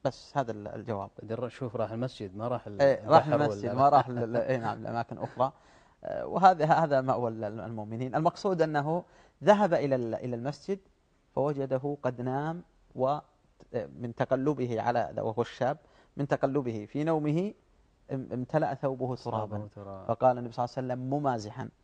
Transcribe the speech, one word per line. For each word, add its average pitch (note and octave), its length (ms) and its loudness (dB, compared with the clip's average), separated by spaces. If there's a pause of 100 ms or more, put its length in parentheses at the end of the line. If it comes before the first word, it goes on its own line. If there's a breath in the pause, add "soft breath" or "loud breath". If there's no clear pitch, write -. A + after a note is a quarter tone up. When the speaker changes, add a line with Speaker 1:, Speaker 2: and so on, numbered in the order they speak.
Speaker 1:
بس - 340 -4
هذا A2+ 140 -4
ال-، G#2 160 -10
الجواب. G#2 420 -8 (120)
Speaker 2:
بدر، A2+ 260 -6
شوف، B2 280 -8
راح G#2+ 140 -2
المسجد، A2 460 -8
ما A2+ 120 -4
راح A#2+ 180 -4
ال-، G#2 160 -6
Speaker 1:
إيه، B2+ 260 4
راح D3+ 160 8
Speaker 2:
البحر D3+ 100 2
ولا D3 100 4
Speaker 1:
المسجد، G2+ 220 -2
Speaker 2:
لا؟ G#2 80 -2
Speaker 1:
ما C3+ 140 6
راح C3+ 200 6
ال-، A#2+ 100 -6
ال-، A#2 180 -2
إيه، B2 200 2
نعم، A2+ 260 -4
لأماكن A2+ 360 -6
أخرى. B2 340 -2 (520 soft breath)
آه، A#1+ 220 -6
وهذا، F3 380 6
هذا D#3 360 4
مأوى B2 300 0
ال-، A2+ 140 -6
ال-، G#2+ 160 -6
المؤمنين. A2+ 540 -6
المقصود E3 480 2
أنه D#3 420 0 (400 soft breath)
ذهب G3 300 6
إلى C3+ 200 2
ال-، A#2 200 -2
إلى B2 220 -6
المسجد C#3+ 420 -6 (560)
فوجده C#3 680 -2
قد B2 180 -2
نام D3 420 -4 (320)
و-، C3+ 240 0 (560)
من A2+ 420 -6
تقلبه C3 640 0
على، A2 380 2
وهو A2 240 0
الشاب، C3 360 -2 (380 soft breath)
من C#3 120 -2
تقلبه B2+ 580 0
في C#3+ 180 -4
نومه D#3+ 500 0 (580)
ام-، C3 200 -6
امتلأ B2+ 420 0
ثوبه C3 420 -2
ترابا. G#2+ 400 -4
Speaker 2:
ثوبه G#2 120 -8
ترابا. G2 360 -14
Speaker 1:
فقال B2 340 4
النبي A#2+ 140 -8
صلى A#2+ 120 -2
الله A#2+ 120 -8
عليه C3 100 -4
وسلم B2+ 240 -6
ممازحا B2 580 -2 (160)